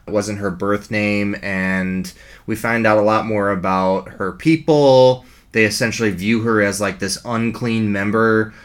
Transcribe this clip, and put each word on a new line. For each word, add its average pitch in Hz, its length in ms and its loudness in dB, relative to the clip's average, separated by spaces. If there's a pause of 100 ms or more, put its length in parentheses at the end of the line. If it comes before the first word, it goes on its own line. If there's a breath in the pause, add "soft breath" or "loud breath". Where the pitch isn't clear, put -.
It - 40 -12
wasn't 104 280 -2
her 101 100 -4
birth 101 420 -4
name, 104 500 0
and 95 720 -4 (360 loud breath)
we 110 80 -4
find 113 320 0
out 107 100 4
a 104 40 4
lot 107 240 2
more 104 260 -2
about 95 580 -2
her 95 220 -6
people. 139 920 4 (260 soft breath)
They 110 140 4
essentially 110 460 0
view 104 320 0
her 110 180 2
as, 101 180 0
like, 98 200 -4
this 98 260 -6
unclean 113 640 -2
member 110 640 0 (120 loud breath)